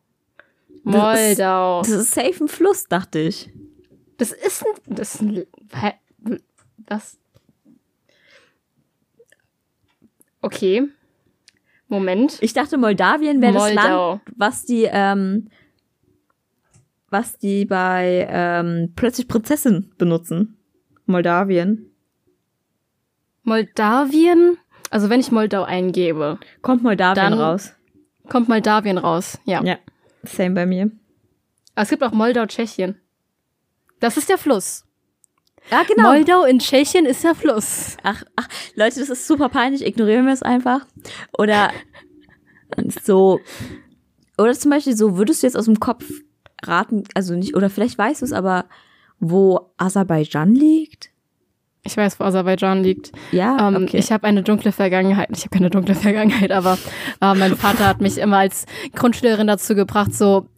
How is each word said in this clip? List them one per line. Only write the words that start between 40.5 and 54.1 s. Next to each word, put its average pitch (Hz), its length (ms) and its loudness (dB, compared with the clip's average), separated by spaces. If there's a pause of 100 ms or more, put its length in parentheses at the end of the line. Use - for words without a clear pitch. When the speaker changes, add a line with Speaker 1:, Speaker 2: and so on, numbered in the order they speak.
Speaker 1:
Oder 208 340 2 (1300)
so. 190 360 4 (1000)
Oder 226 160 4
zum - 160 0
Beispiel 285 260 0
so, 208 220 2
würdest 220 240 0
du 262 40 4
jetzt 247 100 0
aus 214 100 -2
dem 220 140 4
Kopf 233 240 -6 (600)
raten, 196 400 -2 (100)
also 185 200 -4
nicht, 180 200 -4
oder 196 160 2
vielleicht 214 280 -4
weißt 240 240 -2
du - 40 -8
es, - 60 -6
aber 185 320 -2 (540)
wo 180 580 2
Aserbaidschan 180 800 0
liegt? 311 560 2 (720)
Speaker 2:
Ich 196 120 -8
weiß, 208 220 0
wo - 60 -4
Aserbaidschan 190 580 0
liegt. 185 300 -2 (200)
Speaker 1:
Ja, 208 360 2
Speaker 2:
Ähm, 190 160 0
Speaker 1:
okay. - 140 -2
Speaker 2:
ich - 140 0